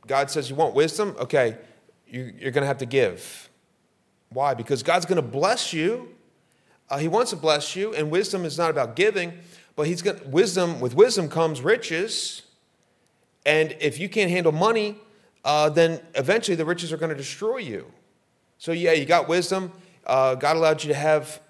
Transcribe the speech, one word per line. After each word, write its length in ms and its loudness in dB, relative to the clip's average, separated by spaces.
God 240 0
says, 180 -4
"You 80 -8
want 180 0
wisdom? 440 0
Okay, 400 0
you, 300 -12
you're 140 -6
gonna 140 2
have 120 -2
to 80 -6
give." 640 -2
Why? 240 0
Because 280 -4
God's 240 2
gonna 160 2
bless 500 -2
you 440 -4
uh, 100 -4
he 100 -2
wants 220 2
to 60 -6
bless 380 0
you, 200 -4
and 160 -4
wisdom 340 -2
is 120 -6
not 140 2
about 240 -2
giving, 380 0
but 120 -2
he's 160 -2
gonna, 240 -2
wisdom, 540 2
with 140 -2
wisdom 340 4
comes 320 0
riches. 840 -2
And 360 2
if 180 -4
you 100 -8
can't 220 0
handle 220 2
money, 440 0
uh, 240 2
then 320 4
eventually 400 0
the 100 -2
riches 280 -4
are 40 -4
gonna 200 -4
destroy 420 -6
you. 280 -8
So 140 -6
yeah, 200 2
you 120 4
got 240 4
wisdom. 440 0
Uh, 300 2
God 200 2
allowed 280 4
you 40 -2
to 60 2
have, 560 0